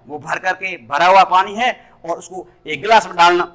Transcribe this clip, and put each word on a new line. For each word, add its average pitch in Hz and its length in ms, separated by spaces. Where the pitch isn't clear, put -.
वो 147 120
भर 156 200
करके 185 380
भरा 147 200
हुआ 190 200
पानी 190 280
है 233 180
और 170 140
उसको 185 280
एक 151 160
गिलास 202 240
में 180 100
डालना 175 280